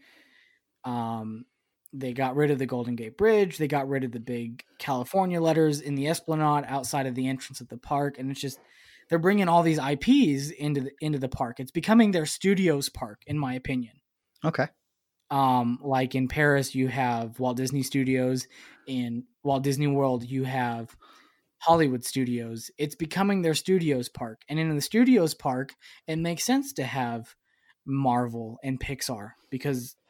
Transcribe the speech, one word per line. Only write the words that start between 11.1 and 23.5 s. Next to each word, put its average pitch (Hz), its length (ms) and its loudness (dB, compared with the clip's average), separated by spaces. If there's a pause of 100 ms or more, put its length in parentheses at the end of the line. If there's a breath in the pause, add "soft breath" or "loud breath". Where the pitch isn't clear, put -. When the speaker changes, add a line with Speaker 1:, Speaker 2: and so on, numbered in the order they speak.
Speaker 1:
the 131 100 -2
park. 123 300 -6
It's 127 120 -10
becoming 208 400 6
their 160 140 0
studios 180 640 2
park, - 380 -12
in 147 100 -4
my 131 160 -2
opinion. 127 400 -6 (500)
Speaker 2:
Okay. 147 240 0 (640)
Speaker 1:
Um, 127 500 2
like 131 340 0
in 131 120 0
Paris, 139 480 2
you 131 120 2
have 120 520 -2
Walt 127 180 -2
Disney 131 240 -2
Studios. 131 680 0 (400 loud breath)
In 123 360 -4 (200)
Walt 139 200 0
Disney 143 240 0
World, 135 360 0
you 131 200 -4
have 120 520 -4 (640 soft breath)
Hollywood 151 440 4
Studios. 117 720 -4
It's 147 180 -6
becoming 190 460 0
their 160 140 2